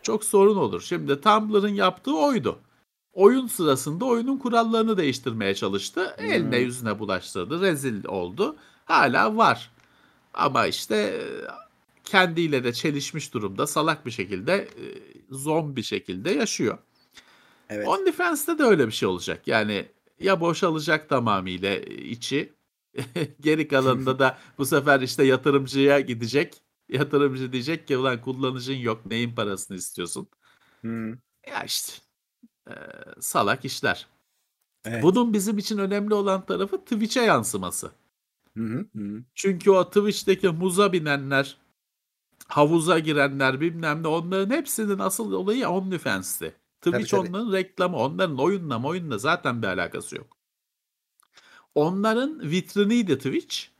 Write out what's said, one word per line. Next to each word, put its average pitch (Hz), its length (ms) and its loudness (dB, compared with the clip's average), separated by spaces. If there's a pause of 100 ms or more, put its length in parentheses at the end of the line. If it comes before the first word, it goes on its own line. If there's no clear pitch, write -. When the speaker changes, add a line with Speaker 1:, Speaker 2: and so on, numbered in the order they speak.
Speaker 1:
Çok 220 220 -2
sorun 202 320 6
olur. 101 240 0
Şimdi 143 400 -4
Tumblr'ın 208 540 2
yaptığı 196 420 0
oydu. 240 420 0 (540)
Oyun 240 340 6
sırasında 156 580 -2
oyunun 254 340 -2
kurallarını 226 580 0
değiştirmeye 117 580 -2
çalıştı. 101 640 -4
Speaker 2:
Hmm. 440 80 -8
Speaker 1:
Eline 123 320 0
yüzüne 120 400 -4
bulaştırdı. 98 600 -6
Rezil 135 440 -2
oldu. 98 520 -4 (280)
Hala 170 520 4
var. 180 340 2 (640)
Ama 123 320 2
işte, - 300 -2
e, 311 240 -2 (840)
kendiyle 165 600 2
de 120 80 0
çelişmiş 143 600 -4
durumda. 104 320 -2
Salak 156 400 -2
bir 123 40 -6
şekilde, 107 440 -4
e, 196 140 -4 (640)
zombi 143 520 -2
şekilde 101 480 -6
yaşıyor. 196 480 -2 (920)
Speaker 2:
Evet. - 180 -4
Speaker 1:
OnlyFans'te 349 680 0
de 311 40 2
öyle 190 240 6
bir 113 60 -6
şey - 160 -2
olacak. 87 400 -4
Yani 104 380 0 (340)
ya 185 200 2
boşalacak 160 680 0
tamamıyla, 95 640 0
e, - 240 -4
içi. 120 580 -6 (420)
<laughs> - 460 -8
Geri 156 280 2
kalanında 131 500 2
Speaker 2:
<laughs> - 0 -
Speaker 1:
da 131 200 2 (200)
bu 139 80 0
sefer 139 340 4
işte 127 240 2
yatırımcıya 139 760 4
gidecek. 120 600 -2 (280)
Yatırımcı 131 640 0
diyecek 139 360 -4
ki, 139 80 0
"Ulan 127 240 0
kullanıcın 131 540 -4
yok, 117 320 -4
neyin 117 280 -2
parasını 101 420 -4
istiyorsun?" - 520 -8 (520)
Speaker 2:
Hmm. 113 300 -8 (380)
Speaker 1:
Ya - 180 -6
işte, - 260 -6 (760)
e, - 60 -14 (460)
salak 120 440 0
işler. 127 420 -2 (800)
Speaker 2:
Evet. 113 180 -4
Speaker 1:
Bunun 220 300 4
bizim 208 260 0
için 208 200 -4
önemli 202 360 -2
olan 196 320 0
tarafı 196 380 -4
Twitch'e 226 380 -2
yansıması. 107 680 0 (680)
Speaker 2:
Hı 113 80 -4
hı, 123 220 -4 (100)
hı 110 60 -8
hı. 104 200 -8 (120)
Speaker 1:
Çünkü 190 360 2
o 185 200 6
Twitch'teki 202 580 2
muza 180 440 2
binenler, 139 640 0 (880)
havuza 160 500 4
girenler 139 640 2
bilmem 165 420 -2
ne, 165 60 -2
onların 185 480 0
hepsinin 220 420 -2
asıl 196 340 -2
olayı 190 360 0
OnlyFans'ti. 160 840 -4 (260)
Speaker 2:
Tabii, - 160 2
Speaker 1:
Twitch 220 140 -2
Speaker 2:
tabii. 185 180 2
Speaker 1:
onların 202 240 -4
reklamı, 180 440 -2
onların 147 420 0
oyunla 160 400 0
moyunla 151 400 -4
zaten 127 440 -2
bir 107 40 -2
alakası 90 500 -4
yok. - 200 -16 (1400)
Onların 208 760 0
vitriniydi 196 640 2
Twitch. - 400 -4 (220)